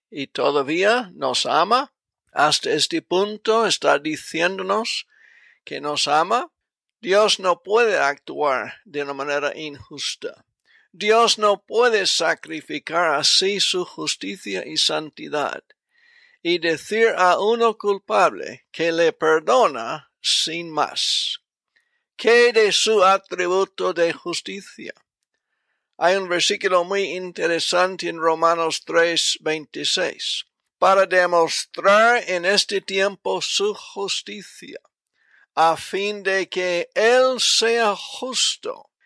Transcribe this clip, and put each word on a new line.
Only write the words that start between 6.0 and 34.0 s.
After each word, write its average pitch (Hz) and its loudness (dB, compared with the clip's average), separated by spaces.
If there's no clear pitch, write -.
ama. 190 0
Dios 202 2
no 180 0
puede 208 2
actuar 139 -2
de 147 -8
una 143 -8
manera 143 -4
injusta. - -12
Dios 214 2
no 208 2
puede 220 2
sacrificar 160 -2
así 185 0
su 180 -2
justicia 190 -8
y 156 -10
santidad 151 -4
y 175 0
decir 170 0
a 180 4
uno 226 0
culpable 175 -2
que 165 -2
le 165 2
perdona 156 0
sin 165 -4
más. - -4
¿Qué 240 4
de 214 4
su 214 2
atributo 185 0
de 170 0
justicia? 190 -12
Hay 180 2
un 190 -4
versículo 185 0
muy 185 -4
interesante 175 -2
en 165 -10
Romanos 165 0
tres 165 0
veintiséis. 156 -4
"Para 190 4
demostrar 180 2
en 175 -2
este 196 0
tiempo 190 -2
su 202 -2
justicia, - -12